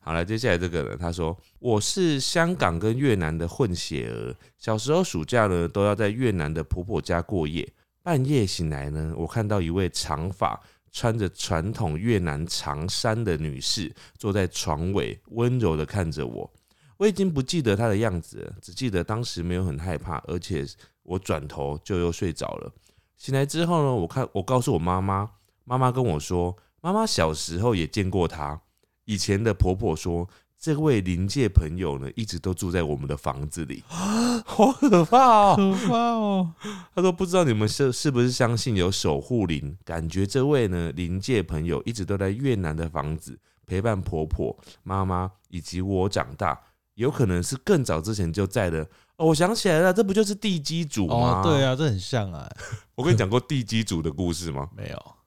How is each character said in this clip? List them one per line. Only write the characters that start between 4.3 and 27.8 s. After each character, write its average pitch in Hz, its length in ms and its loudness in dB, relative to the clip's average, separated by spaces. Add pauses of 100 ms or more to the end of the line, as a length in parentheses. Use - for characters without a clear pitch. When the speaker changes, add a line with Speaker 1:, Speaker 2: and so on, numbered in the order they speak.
Speaker 1:
小 110 180 -4
时 120 160 -2
候 175 100 4
暑 82 220 -2
假 113 220 2
呢， 87 200 2
都 98 160 0
要 104 120 4
在 104 160 0
越 120 220 0
南 78 200 -2
的 80 120 -4
婆 - 180 -4
婆 95 180 -2
家 85 220 -2
过 85 260 -2
夜。 80 240 -6 (300)
半 156 200 0
夜 131 240 2
醒 87 220 -2
来 71 220 -4
呢， 78 260 -4
我 82 100 -4
看 104 200 -4
到 104 160 0
一 82 80 -2
位 90 180 0
长 80 420 -4
发、 80 300 -4 (320)
穿 117 260 -2
着 101 120 0
传 90 420 -2
统 80 260 -2
越 110 200 2
南 80 280 -2
长 76 400 -4
衫 113 380 -2
的 90 120 0
女 73 220 -4
士 - 360 -4 (240)
坐 110 120 -2
在 98 160 2
床 87 460 -2
尾， 60 260 -2 (100)
温 123 300 0
柔 95 160 4
地 76 120 -2
看 90 240 -2
着 71 160 -4
我。 53 240 -10 (460)
我 196 100 2
已 214 60 4
经 185 200 0
不 143 80 0
记 156 220 -2
得 110 120 4
她 113 140 0
的 101 80 2
样 101 240 0
子 52 200 -14
了， 50 200 -12
只 - 140 -20
记 127 160 -4
得 90 120 0
当 110 220 -4
时 87 180 -6
没 87 120 -2
有 90 100 0
很 73 140 -2
害 82 180 -4
怕， 82 300 -6
而 82 120 -6
且 78 280 -4 (360)
我 92 160 -6
转 76 300 -6
头 73 340 -6
就 95 160 -2
又 87 140 0
睡 90 180 -4
着 - 160 -6 (100)
了。 50 140 -12 (460)
醒 - 180 -8
来 135 120 2
之 160 180 -2
后 170 180 2
呢， 135 120 2
我 92 120 0
看， 127 260 -4
我 98 100 -2
告 127 180 2
诉 120 140 2
我 90 40 2
妈 90 220 0
妈， 98 300 -2 (340)
妈 123 140 -2
妈 127 120 4
跟 127 140 0
我 80 160 0
说， 87 340 -2 (280)
妈 170 100 -2
妈 220 140 2
小 82 260 2
时 80 260 -6
候 117 160 2
也 85 120 0